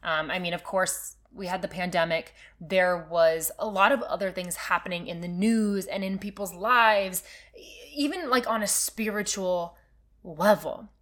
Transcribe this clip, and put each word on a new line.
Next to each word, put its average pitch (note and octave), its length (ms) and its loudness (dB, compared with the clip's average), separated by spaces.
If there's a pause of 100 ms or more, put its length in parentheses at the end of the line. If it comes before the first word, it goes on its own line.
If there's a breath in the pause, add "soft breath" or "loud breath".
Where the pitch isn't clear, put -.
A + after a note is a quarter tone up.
Um, D#3 300 -2
I F#3 80 -4
mean, F3 140 -4
of F3 100 -6
course, - 520 -2 (180)
we F#3+ 140 -8
had F3+ 140 -4
the F#3+ 60 -6
pandemic. E3+ 680 -2 (260 loud breath)
There F3+ 520 2
was E3 480 4
a A3 80 -2
lot G3+ 240 4
of C4 120 2
other F#3 280 -4
things F3+ 240 -6
happening F3 520 -2
in E3+ 120 -8
the F3 80 -8
news G3+ 580 2
and G3 200 -6
in F#3+ 140 -4
people's G3+ 340 -8
lives, G3+ 680 4 (320 loud breath)
e-, - 80 -20 (340)
even, D4 340 -2
like, B3 180 2
on G#3+ 160 0
a G3 40 -2
spiritual G3 1080 -2 (480 soft breath)
level. E3+ 640 0 (140)